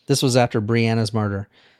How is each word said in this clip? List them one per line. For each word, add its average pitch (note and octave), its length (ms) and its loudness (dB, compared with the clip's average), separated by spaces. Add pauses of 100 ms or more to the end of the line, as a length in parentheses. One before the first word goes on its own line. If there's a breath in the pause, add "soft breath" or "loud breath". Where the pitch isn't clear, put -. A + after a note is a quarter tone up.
This C#3 160 0
was B2+ 120 2
after B2 240 2
Brianna's A2+ 540 0
murder. G2+ 340 -4 (320 soft breath)